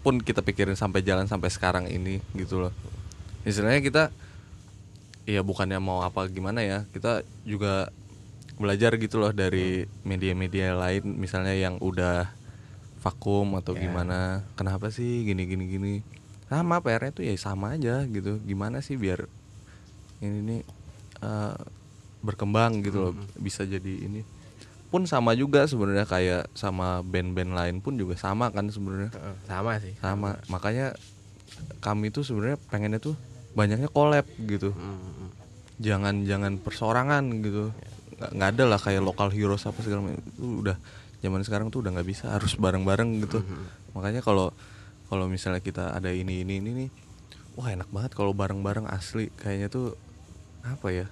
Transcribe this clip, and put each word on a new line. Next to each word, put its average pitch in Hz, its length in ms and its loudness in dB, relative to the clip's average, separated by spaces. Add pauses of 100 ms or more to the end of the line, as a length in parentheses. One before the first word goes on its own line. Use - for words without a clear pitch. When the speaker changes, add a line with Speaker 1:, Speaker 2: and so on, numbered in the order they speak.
Speaker 1:
pun 127 180 4
kita 113 240 0
pikirin 98 320 2
sampai 95 260 2
jalan 95 240 4
sampai 98 240 0
sekarang 90 380 2
ini 90 320 -2 (160)
gitu 95 260 0
loh. 90 140 0 (640)
Istilahnya 107 400 4
kita, 139 220 4 (1200)
ya 104 160 2
bukannya 95 380 0
mau 92 240 0
apa 92 240 0
gimana 95 340 -4
ya, 101 280 0
kita 113 340 -2 (200)
juga 101 480 0 (640)
belajar 107 420 4
gitu 110 220 0
loh 104 120 4
dari 92 540 2
Speaker 2:
Hmm. 101 60 -12 (140)
Speaker 1:
media-media 92 720 0
lain 90 280 2 (120)
misalnya 95 400 0
yang 92 240 0
udah 90 560 2 (640)
vakum 101 560 2
atau 90 180 -2
Speaker 2:
Ya. 90 140 -2
Speaker 1:
gimana, 90 320 0 (360)
kenapa 95 360 0
sih 120 320 -2
gini, 95 240 0
gini, 92 200 -2
gini. 98 280 -2 (500)
Sama 170 360 2
P 131 100 0
R-nya 123 240 0
tuh 190 80 -6
ya 135 140 0
sama 101 420 -2
aja 127 260 2
gitu, 104 380 -2
gimana 104 380 -2
sih 139 160 -6
biar 95 340 0 (880)
ini 104 220 -4
nih, 110 200 -2 (600)
eh, 107 340 -4 (680)
berkembang 107 600 4
gitu 101 200 0
loh, 92 120 2
Speaker 2:
Hmm. 101 100 -8 (140)
Speaker 1:
bisa 101 260 -4
jadi 95 400 -4
ini. 104 240 -6 (640)
Pun 180 160 2
sama 123 300 6
juga 139 300 6
sebenarnya 101 400 4
kayak 90 480 2
sama 92 480 0
band-band 90 520 0
lain 87 260 0
pun 139 160 -2
juga 92 220 -2
sama 107 340 0
kan 101 160 -2
sebenarnya. 101 460 -4
Speaker 2:
Heeh, 98 240 -10 (100)
sama 104 320 -2
sih. 98 160 -8
Speaker 1:
Sama. 98 160 -2 (240)
Speaker 2:
Sama. - 140 -14
Speaker 1:
Makanya 107 380 0 (920)
kami 107 300 0
tuh 143 160 -2
sebenarnya 127 400 -2
pengennya 104 340 0
tuh 151 160 -4 (360)
banyaknya 107 360 4
collab 147 400 6 (140)
gitu. 101 320 0
Speaker 2:
Hmm, 95 260 -8
hmm. 92 300 -12 (480)
Speaker 1:
Jangan, 101 380 2 (100)
jangan 98 320 2
perseorangan 123 640 2 (160)
gitu. 107 340 0
Speaker 2:
Ya. - 180 -12 (260)
Speaker 1:
Nggak, - 160 -8
nggak 95 180 4
ada 120 160 6
lah 104 140 8
kayak 98 240 4
local 98 240 2
heroes 101 360 2
apa 104 140 -4
segala 104 260 -2
macam. 90 200 -4
Itu - 200 -10 (160)
udah 98 160 2 (420)
zaman 95 240 0
sekarang 107 260 0
tuh 123 140 -4
udah 98 100 0
nggak 90 160 -2
bisa, 101 220 -6
harus 104 260 2
bareng-bareng 98 540 4 (100)
gitu. 107 200 0
Speaker 2:
Hmm. 95 260 -6 (260)
Speaker 1:
Makanya 101 280 -2
kalau, 98 340 4 (520)
kalau 95 200 0
misalnya 92 320 0
kita 92 320 -4
ada 92 180 -2
ini, 92 320 -2
ini, 95 180 -2
ini 104 140 -4
nih, 131 160 -4 (640)
wah 123 140 -4
enak 92 200 -4
banget 104 260 -4
kalau 101 180 2
bareng-bareng 98 540 0
asli. 104 480 -4
Kayaknya 101 340 -4
tuh 127 180 -4 (760)
apa 123 280 -6
ya? 92 220 -2